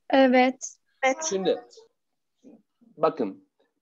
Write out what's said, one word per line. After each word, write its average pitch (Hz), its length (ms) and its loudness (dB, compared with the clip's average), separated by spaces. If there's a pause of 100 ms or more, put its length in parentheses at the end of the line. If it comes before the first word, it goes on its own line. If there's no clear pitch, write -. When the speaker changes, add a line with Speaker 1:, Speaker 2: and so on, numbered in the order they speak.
(100)
Speaker 1:
Evet. 262 680 2 (260)
Evet. 262 140 0 (120)
Speaker 2:
Şimdi 190 300 -2 (1400)
bakın, 143 520 -4 (340)